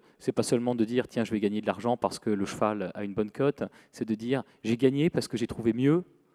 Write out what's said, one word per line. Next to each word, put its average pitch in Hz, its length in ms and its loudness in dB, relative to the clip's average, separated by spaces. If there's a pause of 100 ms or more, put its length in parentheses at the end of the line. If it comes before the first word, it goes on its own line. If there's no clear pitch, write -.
(180)
c'est - 140 -4
pas 113 120 0
seulement 123 320 0
de 117 100 2
dire « 120 240 0
tiens, 117 160 -2
je 104 60 -6
vais 107 100 0
gagner 104 200 0
de 104 60 -4
l'argent 107 300 0
parce - 220 -2
que - 100 -4
le 98 160 0
cheval 104 480 -2
a 104 100 -8
une 101 100 -8
bonne 107 180 -4
cote », 139 320 -2 (280)
c'est 117 160 -6
de 110 80 0
dire « 120 280 -2 (200)
j'ai 113 140 0
gagné 139 320 4
parce - 180 -2
que 120 100 -6
j'ai 113 100 -2
trouvé 113 260 0
mieux 143 300 4 (320)